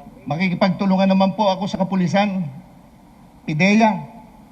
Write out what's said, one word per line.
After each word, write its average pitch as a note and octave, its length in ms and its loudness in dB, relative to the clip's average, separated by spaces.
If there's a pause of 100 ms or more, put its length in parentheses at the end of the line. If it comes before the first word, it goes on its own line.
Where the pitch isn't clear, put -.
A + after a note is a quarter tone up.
(260)
Makikipagtulungan F#3+ 840 0
naman F#3+ 240 2
po G#3 160 0
ako F#3+ 160 -2
sa F3 160 -4
kapulisan, F#3 640 0 (960)
pideya. F#3+ 640 2 (460)